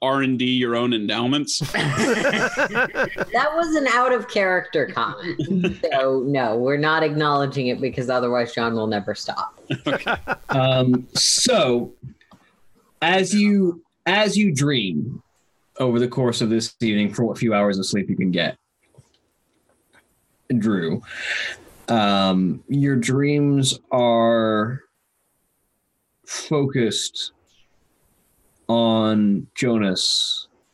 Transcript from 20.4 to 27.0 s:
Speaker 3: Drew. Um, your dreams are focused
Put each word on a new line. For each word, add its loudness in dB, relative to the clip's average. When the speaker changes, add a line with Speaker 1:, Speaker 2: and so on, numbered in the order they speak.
Speaker 3:
Drew. 0
Um, 2
your 2
dreams 2
are 2
focused -2